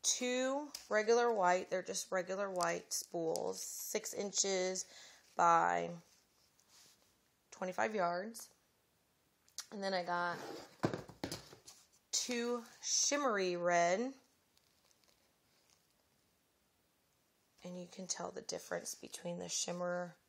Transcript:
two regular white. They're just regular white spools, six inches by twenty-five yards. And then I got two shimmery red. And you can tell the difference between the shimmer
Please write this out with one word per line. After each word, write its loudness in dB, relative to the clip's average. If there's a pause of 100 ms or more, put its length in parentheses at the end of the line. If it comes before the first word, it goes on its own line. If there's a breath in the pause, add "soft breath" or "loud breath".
two 0 (200)
regular 4
white. 4
They're 0
just -6
regular -2
white -2
spools, -2
six -6
inches 0 (520 loud breath)
by 6 (1600)
twenty-five -2
yards. -2 (1200)
And -8
then -2
I 0
got 0 (1800)
two -2 (180)
shimmery 2
red. 4 (3500)
And -8
you -10
can -12
tell -4
the -10
difference -6
between -8
the -8
shimmer -4 (140)